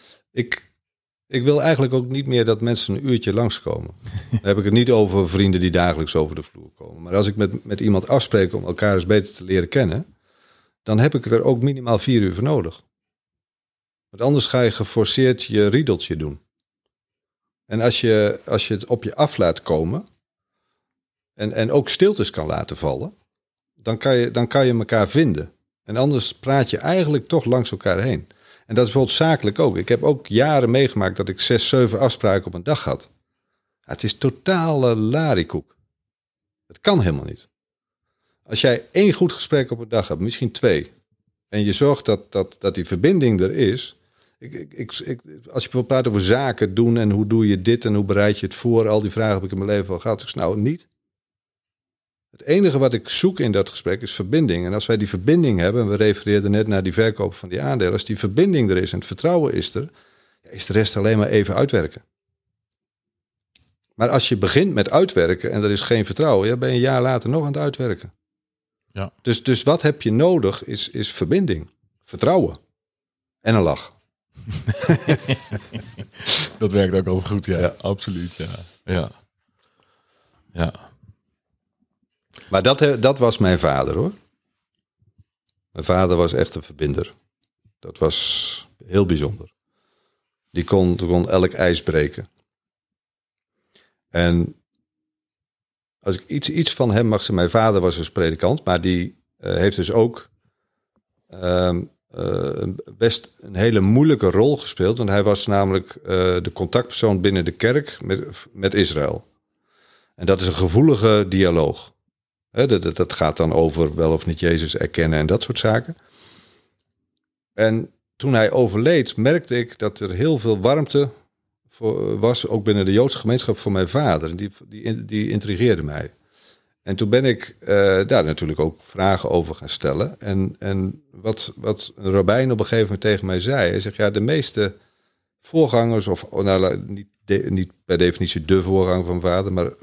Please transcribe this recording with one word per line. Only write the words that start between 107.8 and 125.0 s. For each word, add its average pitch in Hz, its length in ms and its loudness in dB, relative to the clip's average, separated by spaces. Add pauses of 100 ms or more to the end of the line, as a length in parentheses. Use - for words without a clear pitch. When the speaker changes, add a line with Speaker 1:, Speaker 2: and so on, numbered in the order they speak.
Speaker 1:
met, - 500 -8
met 98 220 -2
Israël. 76 520 -2 (880)
En 90 120 -8
dat 92 140 2
is 92 60 0
een 92 60 0
gevoelige 104 760 4
dialoog. 87 640 0 (580)
Hè, 127 160 0
dat, 101 160 2
dat, 80 140 -4
dat - 160 -2
gaat 78 240 0
dan 82 160 0
over 78 420 2
wel 80 180 2
of 80 140 -2
niet 80 140 -4
Jezus 82 360 0
erkennen 80 420 0
en 78 80 0
dat 95 160 0
soort - 160 -6
zaken. 113 380 -2 (1600)
En 113 380 0 (260)
toen 135 180 -2
hij 110 160 4
overleed, 123 640 2
merkte 123 420 0
ik 120 200 -8
dat 104 220 -6
er 101 100 -6
heel 127 280 0
veel 107 220 0
warmte 139 480 0 (680)
voor, 104 420 -2
was, 117 280 0
ook 107 180 -4
binnen 101 200 2
de 95 80 0
Joodse 123 260 2
gemeenschap, 117 400 -2
voor 104 140 -4
mijn 92 160 0
vader. 90 420 0
En 87 60 -10
die, 98 140 -8 (180)
die, 110 360 -8